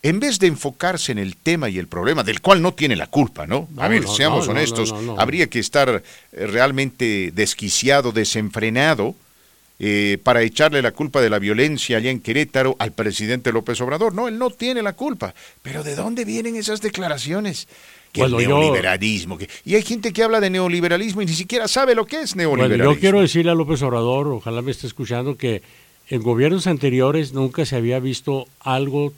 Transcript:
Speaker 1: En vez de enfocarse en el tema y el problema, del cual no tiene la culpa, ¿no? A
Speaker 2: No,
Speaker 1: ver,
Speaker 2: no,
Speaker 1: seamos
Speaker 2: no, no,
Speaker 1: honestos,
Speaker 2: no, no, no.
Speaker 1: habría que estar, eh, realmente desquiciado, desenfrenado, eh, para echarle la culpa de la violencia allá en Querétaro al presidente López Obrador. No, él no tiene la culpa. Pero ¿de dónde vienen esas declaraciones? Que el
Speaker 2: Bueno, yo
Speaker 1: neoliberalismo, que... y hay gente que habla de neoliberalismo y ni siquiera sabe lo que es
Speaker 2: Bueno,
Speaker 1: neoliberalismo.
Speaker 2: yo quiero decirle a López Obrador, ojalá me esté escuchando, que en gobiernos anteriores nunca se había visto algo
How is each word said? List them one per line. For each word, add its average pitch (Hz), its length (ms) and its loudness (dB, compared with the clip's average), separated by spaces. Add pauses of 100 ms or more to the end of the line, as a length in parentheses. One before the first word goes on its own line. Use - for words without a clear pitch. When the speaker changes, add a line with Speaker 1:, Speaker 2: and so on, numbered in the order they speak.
Speaker 1:
En 175 200 2
vez 254 180 0
de 190 80 4
enfocarse 160 640 0
en 107 80 -2
el 95 180 -4
tema 156 320 0
y 92 100 -4
el 85 100 -6
problema, 117 340 0
del 107 180 -2
cual 185 220 4
no 180 100 2
tiene 147 220 0
la 76 140 -4
culpa, 113 400 0
¿no? 147 280 -4
A 87 80 -6
Speaker 2:
No, 98 60 2
Speaker 1:
ver, 110 120 4
Speaker 2:
no, 101 120 -4
Speaker 1:
seamos 147 320 2
Speaker 2:
no, 101 80 -2
no, 131 40 0
Speaker 1:
honestos, 113 340 -2
Speaker 2:
no, 107 100 -8
no, 117 140 -6
no. 87 40 -2
Speaker 1:
habría 135 280 2
que 120 100 -4
estar, 135 300 2 (440)
eh, 95 140 -6
realmente 120 880 0
desquiciado, 117 800 0
desenfrenado, 110 1040 0 (640)
eh, 104 420 0
para 120 200 4
echarle 143 400 2
la 117 100 0
culpa 147 280 -2
de 113 100 4
la 104 100 0
violencia 120 580 0
allá 120 120 -2
en 123 100 -4
Querétaro 131 580 0
al 107 140 -4
presidente 113 600 -2
López 113 280 -2
Obrador. 165 340 -2
No, 233 140 -4
él 220 100 -8
no 247 120 -2
tiene 247 320 -4
la 202 100 -4
culpa. 226 420 -6 (280)
Pero 143 200 -10
¿de 147 140 -8
dónde 226 280 -4
vienen 226 320 -6
esas 214 240 -6
declaraciones? 185 840 -4 (460)
Que - 100 0
el 131 100 2
Speaker 2:
Bueno, 120 160 2
yo 143 120 4
Speaker 1:
neoliberalismo, 95 760 0
que... 92 140 -12 (140)
y 165 100 -2
hay 214 80 6
gente 220 300 -4
que 208 100 0
habla 220 180 4
de 202 80 2
neoliberalismo 185 760 0
y 190 40 0
ni 165 80 0
siquiera 214 320 -2
sabe 254 300 4
lo 220 100 0
que 311 160 -6
es 202 120 -6
Speaker 2:
Bueno, 165 220 2
Speaker 1:
neoliberalismo. 127 380 4
Speaker 2:
yo 147 60 -4
quiero 196 200 6
decirle 170 300 4
a 170 60 4
López 151 260 0
Obrador, 127 460 0
ojalá 120 340 -4
me 135 80 -6
esté - 160 -8
escuchando, 123 500 -6
que 113 240 -2 (480)
en 123 140 -4
gobiernos 139 460 2
anteriores 135 640 2
nunca 135 340 -2
se 135 100 -6
había 120 220 0
visto 131 480 -4 (140)
algo 139 580 -2